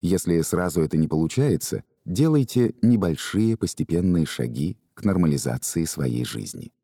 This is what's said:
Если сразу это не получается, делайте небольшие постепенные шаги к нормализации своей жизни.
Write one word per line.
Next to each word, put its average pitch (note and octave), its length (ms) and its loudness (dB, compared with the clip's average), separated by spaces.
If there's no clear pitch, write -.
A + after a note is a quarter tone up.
Если F2 420 2
сразу F2 380 -2
это D#2 160 0
не D#2 120 2
получается, E2 720 0
делайте B2 760 2
небольшие G#2+ 760 2
постепенные E2+ 720 0
шаги C2 520 -6
к - 100 -16
нормализации E2 800 0
своей B1 400 -4
жизни. - 480 -10